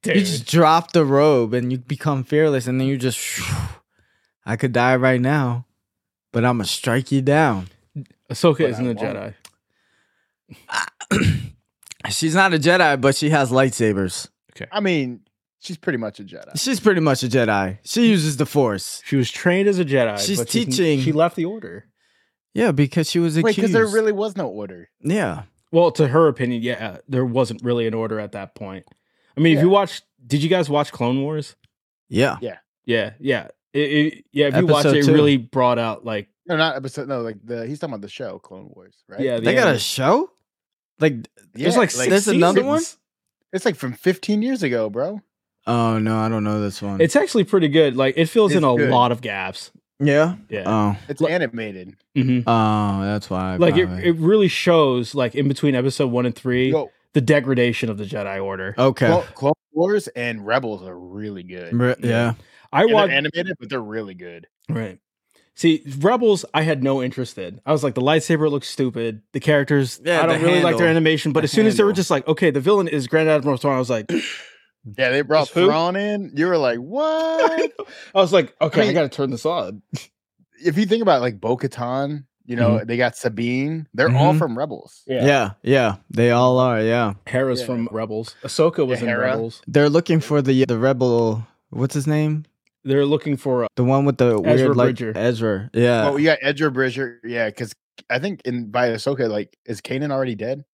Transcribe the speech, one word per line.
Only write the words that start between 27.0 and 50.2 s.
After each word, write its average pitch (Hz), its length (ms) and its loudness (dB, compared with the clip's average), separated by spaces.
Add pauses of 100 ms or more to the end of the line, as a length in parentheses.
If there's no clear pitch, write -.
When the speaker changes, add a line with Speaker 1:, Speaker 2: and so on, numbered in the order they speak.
Speaker 2:
there 131 180 -2
wasn't 120 380 -2
really 120 240 -2
an 110 80 -4
Order 110 240 -6
at 101 140 -12
that 98 200 -14
point. 95 320 -14 (500)
I - 60 -8
mean, 165 120 6
if 143 40 4
Speaker 3:
Yeah. 143 60 4
Speaker 2:
you 180 60 6
watch, 196 320 2 (240)
did 139 180 0
you 160 60 0
guys 175 200 2
watch 147 220 0
Clone 127 300 -2
Wars? 151 340 -8 (540)
Speaker 1:
Yeah. - 320 0
Speaker 3:
Yeah. 110 160 -10 (280)
Speaker 2:
Yeah, 110 340 -2
yeah. 120 280 -4 (260)
It, 139 60 -2 (120)
it, 151 420 0
yeah, 143 140 2
if 139 100 0
you 180 100 2
watch 147 180 4
Speaker 1:
Episode 147 120 4
Speaker 2:
it, 143 60 2
it - 40 2
Speaker 1:
two. 135 60 6
Speaker 2:
really 147 240 6
brought 123 420 0
out, 113 260 -6
like 107 220 -6 (180)
Speaker 3:
No, 175 120 -4
not 156 180 0
episode, 135 320 -10
no, 135 140 -6
like, 113 220 -8
the, 117 220 -8
he's 143 140 -10
talking 151 140 -8
about 104 80 -12
the 101 80 -14
show, 98 280 -12
Clone 98 380 -20
Wars, 95 180 -20 (140)
right? 95 140 -10
Speaker 2:
Yeah, 127 160 -2
the 113 60 -4
Speaker 1:
They 151 120 2
got 247 100 4
a 180 40 4
Speaker 2:
anime. 123 100 0
Speaker 1:
show? 175 500 0 (720)
Like, 156 140 2 (420)
Speaker 3:
Yeah, 123 80 -8
Speaker 2:
There's, 175 140 2
like, 214 200 2
Speaker 3:
like, 127 120 0
Speaker 1:
there's 196 160 2
Speaker 2:
six - 100 0
Speaker 1:
another 175 260 4
Speaker 2:
seasons. 262 60 -2
Speaker 1:
one? 311 160 0 (720)
Speaker 3:
It's, 185 120 -6
like, 190 100 0
from 127 180 -8
fifteen 185 500 -2
years 247 200 -2
ago, 117 280 0
bro. 160 300 -6 (440)
Speaker 1:
Oh, 117 320 0
no, 110 200 0
I 110 120 -2
don't 110 140 -2
know 107 180 -2
this 101 220 -6
one. 98 180 -6
Speaker 2:
It's 165 140 2
actually 262 300 2
pretty 180 220 2
good. 143 280 4
Like, 135 220 0
it 160 80 4
fills 202 260 2
in 185 80 2
Speaker 3:
It's 151 60 2
Speaker 2:
a 127 120 4
Speaker 3:
good. 120 140 2
Speaker 2:
lot 123 200 4
of 117 100 -4
gaps. 98 500 -10 (280)
Speaker 1:
Yeah? 147 360 2 (140)